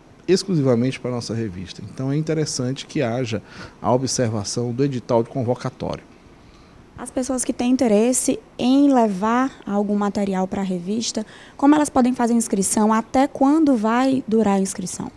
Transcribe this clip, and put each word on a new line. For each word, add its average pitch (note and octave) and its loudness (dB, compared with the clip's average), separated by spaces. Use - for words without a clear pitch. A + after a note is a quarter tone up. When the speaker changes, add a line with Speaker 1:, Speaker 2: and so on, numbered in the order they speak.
Speaker 1:
exclusivamente C3+ 0
para B2+ -6
a B2 -6
nossa A2+ -8
revista. F#2+ -8
Então, C3 -6
é C#3+ -2
interessante D3+ -4
que - -6
haja A2+ -2
a G2+ -2
observação A#2+ -2
do B2 0
edital B2 0
de A#2 -6
convocatório. B2 -6
Speaker 2:
As B3 -12
pessoas B3+ -4
que C4+ -2
têm B3 -2
interesse B3+ 2
em C#4 4
levar A3+ 2
algum G#3 0
material G3 0
para G3 -6
a F#3+ -2
revista, F#3+ -4
como C#4+ 6
elas D4+ 2
podem B3+ 2
fazer A#3+ 0
inscrição? A3 0
Até A3+ 2
quando C#4+ 4
vai B3 2
durar G#3 2
a G3 2
inscrição? - -6